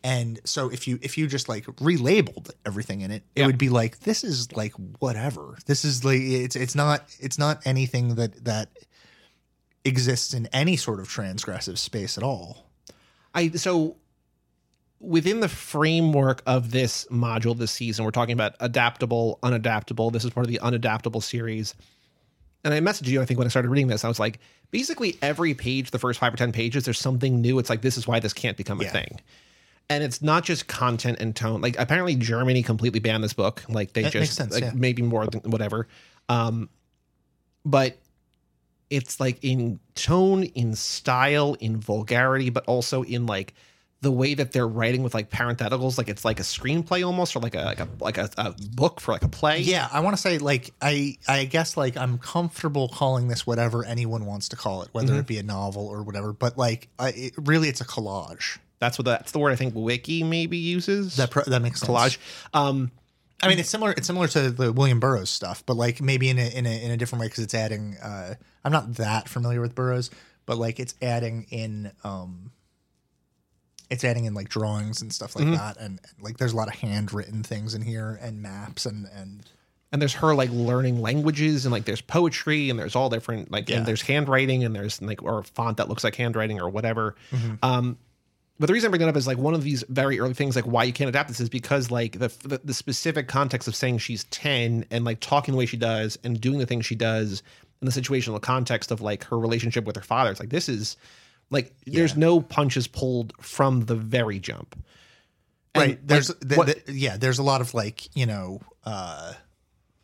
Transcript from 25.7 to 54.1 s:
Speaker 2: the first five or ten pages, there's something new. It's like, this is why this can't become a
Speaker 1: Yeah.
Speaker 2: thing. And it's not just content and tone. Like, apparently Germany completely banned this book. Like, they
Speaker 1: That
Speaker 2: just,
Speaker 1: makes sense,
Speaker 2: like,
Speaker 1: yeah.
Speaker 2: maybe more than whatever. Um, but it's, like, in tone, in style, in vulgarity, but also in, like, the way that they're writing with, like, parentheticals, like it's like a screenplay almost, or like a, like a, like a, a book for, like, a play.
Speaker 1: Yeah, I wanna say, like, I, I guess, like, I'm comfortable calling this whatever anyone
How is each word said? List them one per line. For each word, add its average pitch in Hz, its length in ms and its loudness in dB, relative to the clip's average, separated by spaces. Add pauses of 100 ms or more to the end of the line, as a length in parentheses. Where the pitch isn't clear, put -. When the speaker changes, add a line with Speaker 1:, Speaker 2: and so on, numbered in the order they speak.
Speaker 2:
the 123 80 -2
first 123 220 -2
five 120 140 4
or - 20 -6
ten 120 160 2
pages, 117 320 0
there's 120 140 -2
something 131 420 2
new. 123 180 4
It's 120 120 0
like, 113 100 0
this 127 160 2
is 117 100 -6
why 117 140 2
this 110 140 -2
can't - 240 -4
become 101 240 -4
a - 20 -2
Speaker 1:
Yeah. 95 60 -4
Speaker 2:
thing. - 300 -4 (680)
And 147 160 0
it's 127 160 -4
not 156 240 4
just 165 220 -2
content 120 520 0
and 113 160 -2
tone. 113 280 -2
Like, 123 160 0
apparently 165 360 2
Germany 123 480 2
completely 113 380 0
banned 110 240 2
this 104 80 -2
book. 107 380 -2
Like, 107 240 -4
they 110 80 0
Speaker 1:
That 147 100 0
Speaker 2:
just, - 80 2
Speaker 1:
makes 151 140 0
sense, 113 180 -4
Speaker 2:
like, 123 120 0
Speaker 1:
yeah. 117 100 -2
Speaker 2:
maybe 123 260 2
more 117 260 2
than 113 140 -4 (100)
whatever. 110 380 0 (400)
Um, 113 400 0 (960)
but 135 320 2 (920)
it's, 139 280 -4
like, 127 220 0
in 123 400 0 (140)
tone, 190 480 4
in 120 340 0
style, 143 840 2
in 110 200 -2
vulgarity, 123 720 2
but - 160 -2
also 127 360 0
in, 120 220 -2
like, 98 300 -4 (480)
the 139 80 4
way 131 220 2
that 135 200 -2
they're 123 140 2
writing 117 360 2
with, 123 100 -2
like, 104 160 -2
parentheticals, 123 680 0
like 113 100 0
it's 98 160 -6
like 110 160 0
a - 20 -4
screenplay 165 640 -2
almost, 180 320 0
or 120 40 -4
like 117 140 -4
a, 78 100 -2
like - 160 -4
a, 82 80 -6 (120)
like 104 160 -2
a, 87 220 -2
a 98 160 -2 (200)
book 139 240 2
for, - 140 -4
like, 110 120 -2
a 156 40 4
play. 156 320 2
Speaker 1:
Yeah, 175 320 2
I 143 80 2
wanna 196 160 2
say, 180 220 0
like, 143 420 0
I, 143 380 0 (100)
I 135 160 4
guess, 160 320 0
like, 131 220 0
I'm 127 180 0
comfortable 147 720 -2
calling 131 400 0
this 120 180 -2
whatever 117 380 2
anyone 113 400 -4